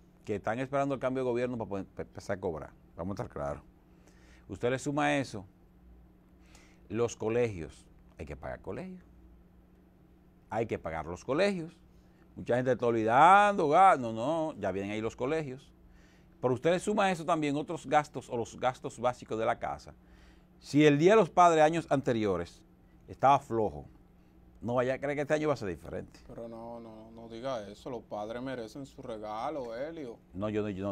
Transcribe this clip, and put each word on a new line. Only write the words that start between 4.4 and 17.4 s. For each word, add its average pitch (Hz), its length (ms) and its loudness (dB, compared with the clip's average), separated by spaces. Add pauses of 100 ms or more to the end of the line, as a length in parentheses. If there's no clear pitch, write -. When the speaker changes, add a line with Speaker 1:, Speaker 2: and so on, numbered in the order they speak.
Speaker 1:
Usted 107 240 -2
le 131 80 -2
suma 147 380 -2
eso, 110 280 -6 (1400)
los 113 260 -2
colegios, 107 720 -4 (320)
hay 82 80 -12
que 73 100 -12
pagar 67 260 -10
colegios, 175 420 -12 (1500)
hay 113 160 -2
que 107 140 -4
pagar 80 260 -6
los 87 180 -10
colegios. 175 540 -2 (580)
Mucha - 200 -2
gente 127 160 2
está 120 140 0
olvidando, 156 840 6
ga-, 175 280 8
no, 117 160 -6
no, 151 460 -4
ya 98 120 -2
vienen 98 200 -4
ahí 107 100 -4
los 110 140 -6
colegios. 139 560 -6 (720)
Pero 127 120 2
usted 151 180 2
le 180 80 2
suma 202 320 2
eso 160 140 -4
también 151 320 2